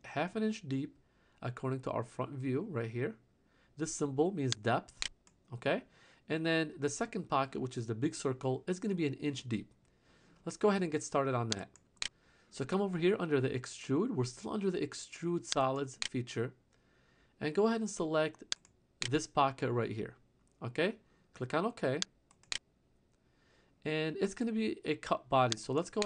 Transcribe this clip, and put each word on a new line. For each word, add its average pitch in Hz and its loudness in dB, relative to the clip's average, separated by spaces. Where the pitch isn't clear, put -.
half 170 -2
an 214 0
inch 220 0
deep 135 -2
according 131 -2
to - -4
our 113 0
front - -6
view 135 -2
right 117 -4
here. 120 -4
This 156 -4
symbol 147 2
means 135 0
depth, 113 0
okay? 139 0
And 160 0
then 160 2
the 139 0
second 185 -2
pocket, 135 0
which 131 -4
is 117 -4
the 113 -2
big 117 -2
circle, 131 -2
is 180 -2
gonna 202 0
be 165 0
an 135 0
inch 139 -4
deep. 110 -2
Let's 165 -8
go 208 4
ahead 196 4
and 165 -2
get 147 0
started 135 2
on 117 0
that. 101 -2
So 135 -4
come 185 2
over 190 0
here 175 4
under 151 4
the 127 2
extrude. 139 0
We're 151 0
still 127 -6
under 196 0
the 175 0
extrude 170 -4
solids 135 0
feature. 123 -4
And 151 -2
go 202 4
ahead 226 2
and 220 -2
select 156 0
this 139 2
pocket 135 2
right 113 2
here, 107 -6
okay? 160 0
Click 127 -4
on 170 2
OK. 151 0
And 156 0
it's 208 0
gonna 233 0
be 220 0
a 151 0
cut - -2
body. 127 6
So - -4
let's 170 0
go 214 2